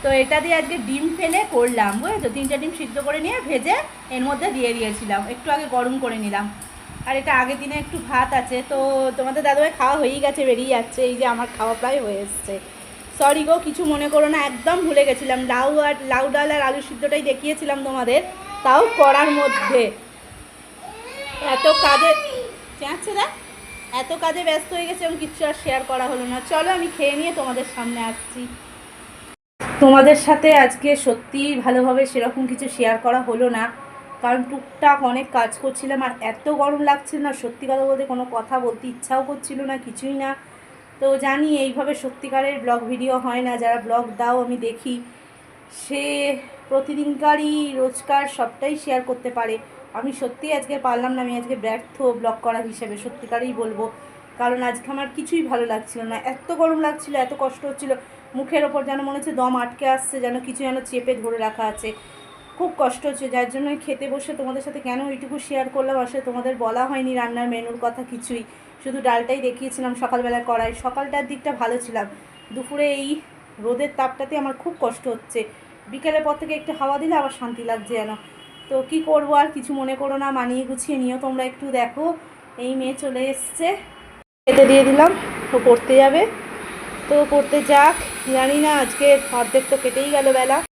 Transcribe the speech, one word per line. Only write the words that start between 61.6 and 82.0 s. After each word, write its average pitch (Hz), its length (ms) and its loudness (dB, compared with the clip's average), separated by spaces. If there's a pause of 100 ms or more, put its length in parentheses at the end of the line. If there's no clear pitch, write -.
আছে, 214 180 -8 (680)
খুব 339 120 0 (120)
কষ্ট 254 280 0
হচ্ছে। 269 160 -8 (100)
যার 247 180 0
জন্য 277 140 -4 (180)
খেতে 277 280 -6
বসে 277 260 -8
তোমাদের 269 280 -6
সাথে 294 200 -10
কেন 247 120 -4 (100)
ওইটুকু 269 280 -8 (100)
শেয়ার 262 280 -2
করলাম, 269 300 0
আসলে 254 240 -6
তোমাদের 247 240 -4 (120)
বলা 240 240 0
হয়নি 262 300 -2
রান্নার 240 340 -2
মেনুর 233 320 -8
কথা 240 160 -4 (100)
কিছুই, 240 320 -8 (400)
শুধু 269 240 -6
ডালটাই 240 400 0
দেখিয়েছিলাম 254 540 -6
সকালবেলা 240 480 -2
করাই, 226 220 0 (120)
সকালটার 277 480 -4
দিকটা 285 200 -6 (100)
ভালো 240 140 -2 (100)
ছিলাম, 220 200 -4 (500)
দুপুরে 285 320 -2 (140)
এই 277 80 -6 (560)
রোদের 247 340 -2
তাপটাতে 262 420 -4
আমার 269 220 -4
খুব 339 100 -6 (100)
কষ্ট 233 200 -4 (100)
হচ্ছে। 226 260 -8 (520)
বিকেলের 311 360 0
পর 294 140 0
থেকে 311 180 -6
একটু 311 200 -10
হাওয়া 277 220 -2
দিলে 320 200 0
আবার 262 180 -4
শান্তি 233 320 -8
লাগছে 214 280 -6
যেন। 214 120 -6 (580)
তো 269 60 -2 (140)
কি 320 100 0 (100)
করবো 294 320 4
আর, 302 140 4
কিছু 269 160 -8 (100)
মনে 262 200 -2
করো 277 220 -2
না, 277 40 -2 (120)
মানিয়ে 247 300 -2
গুছিয়ে 269 340 -4
নিও 247 220 -2
তোমরা 262 260 -2
একটু। 269 140 -14 (140)
দেখো 240 260 -2 (600)